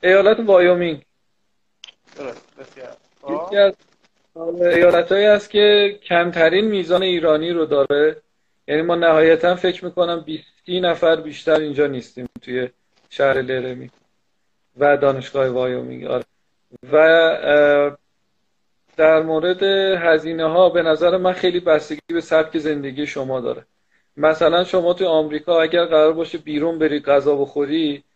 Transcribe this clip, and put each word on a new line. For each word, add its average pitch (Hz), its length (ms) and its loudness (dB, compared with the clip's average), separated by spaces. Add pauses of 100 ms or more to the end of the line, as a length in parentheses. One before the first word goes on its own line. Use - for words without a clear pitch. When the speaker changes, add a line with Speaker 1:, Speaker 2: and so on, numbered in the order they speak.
Speaker 1:
ایالت 196 360 4
وایومینگ 180 640 2 (1120)
Speaker 2:
درست، 135 300 -16 (120)
بسیار. 127 360 -20 (500)
Speaker 1:
یکی 202 120 -4
از 202 160 4 (880)
ایالت‌هایی 175 640 2
است 208 240 2
که 208 540 2
کمترین 175 640 2
میزان 185 380 -2
ایرانی 165 480 0
رو 165 140 -2
داره. 147 560 0 (460)
یعنی 151 140 -2
ما 170 140 -2
نهایتاً 165 600 2
فکر 180 300 -4
می‌کنم 170 340 -4
بیست 160 260 -14 (200)
سی 180 140 -6
نفر 170 360 0
بیشتر 156 440 -2
اینجا 147 280 -2
نیستیم 127 400 -10 (140)
توی 127 280 -8 (400)
شهر 135 320 0
لرمی 127 480 -8 (880)
و 143 200 2
دانشگاه 135 500 -2
وایومینگ. 127 580 -6
آره. 127 180 -6 (680)
و، 147 60 2
اه، 147 1000 2 (1000)
در 160 240 4
مورد 160 420 -2 (400)
هزینه‌ها، 165 680 2
به 170 120 -2
نظر 165 360 0
من 185 160 0
خیلی 180 260 -2
بستگی 156 400 -2 (140)
به 170 80 -2
سبک 156 360 -2
زندگی 147 500 -6
شما 131 320 -8
داره. 123 260 -8 (520)
مثلاً 156 460 2
شما 175 300 0
توی 180 140 -2
آمریکا 160 540 0
اگر 170 240 0
قرار 160 280 2
باشه 160 240 -6
بیرون 156 420 -6
بری 151 200 0
غذا 143 360 0
بخوری 143 680 -4 (120)